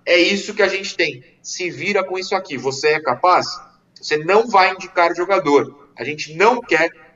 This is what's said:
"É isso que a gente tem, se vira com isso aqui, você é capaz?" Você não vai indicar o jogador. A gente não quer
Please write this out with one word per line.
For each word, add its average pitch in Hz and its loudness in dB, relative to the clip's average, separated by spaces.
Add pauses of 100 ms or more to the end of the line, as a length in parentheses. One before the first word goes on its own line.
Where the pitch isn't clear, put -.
"É 170 2
isso 196 0
que 202 0
a 190 4
gente 196 -6
tem, 143 -4 (160)
se - -10
vira 185 -2
com 185 -8
isso 185 -8
aqui, 185 -4
você 135 0
é 156 -2
capaz?" 151 2 (560)
Você 151 -2
não 185 2
vai 185 4
indicar 180 0
o 165 -6
jogador. 165 0
A 120 -12
gente 151 -10
não 233 4
quer 165 0 (260)